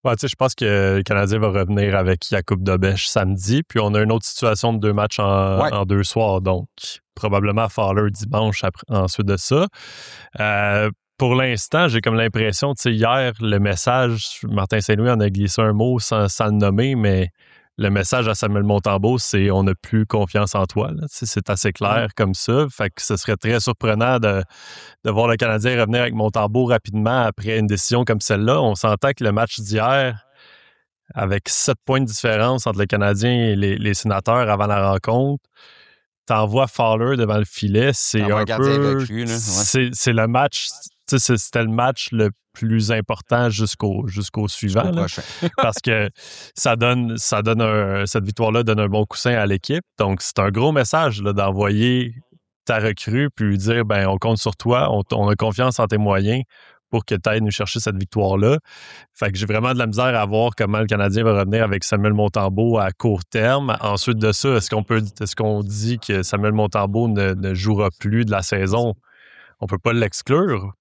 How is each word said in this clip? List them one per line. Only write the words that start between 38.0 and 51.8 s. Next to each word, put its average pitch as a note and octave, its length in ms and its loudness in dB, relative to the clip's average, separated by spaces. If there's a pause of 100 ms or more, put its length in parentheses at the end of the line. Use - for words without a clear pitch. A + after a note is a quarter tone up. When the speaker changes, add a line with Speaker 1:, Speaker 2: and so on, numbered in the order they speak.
Speaker 2:
T'envoies G#2 180 2
Speaker 1:
un G#2+ 40 0
Speaker 2:
un - 40 0
gardien C3 300 0
Speaker 1:
peu, C#3 240 2
Speaker 2:
recru, A#2+ 260 -4
là, A#2 80 -4
ouais. A#2 60 -2
Speaker 1:
c'est, G#2+ 540 0
c'est A#2 200 0
le A2+ 140 2
match, C3 400 0 (400)
tu C3+ 100 2
sais, - 20 4
c'est, A#2+ 180 2
c'était A#2 260 -2
le A2+ 80 -2
match A#2+ 400 0
le A2 180 2 (240)
plus A2 380 0
important A#2 580 0
jusqu'au, G2+ 580 -2
jusqu'au G2+ 420 -4
suivant, G#2 340 -2
Speaker 2:
Au F#3 80 0
Speaker 1:
là. E3 120 -2
Speaker 2:
prochain. - 180 -6 (200)
<laughs> E3+ 160 -4
Speaker 1:
Parce A#2 260 0
que A2 260 0 (440)
ça A#2+ 220 0
donne, A#2 420 0
ça G#2+ 240 -2
donne A2+ 200 2
un, G2+ 440 0
cette G2+ 200 -2
victoire-là A2 380 0
donne A2 180 2
un G#2 80 2
bon G#2 160 0
coussin - 280 -4
à A2 120 2
l'équipe. G2+ 400 -2 (120)
Donc, G2 240 0
c'est - 180 -6
un G2+ 100 2
gros A#2 240 2
message, C3+ 480 0
là, G2+ 120 -2
d'envoyer G#2 800 0 (520)